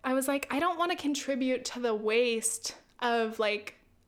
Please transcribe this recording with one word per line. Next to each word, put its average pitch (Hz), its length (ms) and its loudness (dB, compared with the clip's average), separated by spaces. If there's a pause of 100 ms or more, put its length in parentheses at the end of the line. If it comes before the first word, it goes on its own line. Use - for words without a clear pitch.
I 262 120 0
was 269 140 2
like, 277 220 0
"I 254 80 0
don't 339 200 2
wanna 349 180 0
contribute 262 680 0
to - 140 -8
the 233 140 2
waste 220 800 0 (260)
of, 233 380 0
like, 208 380 -2 (320)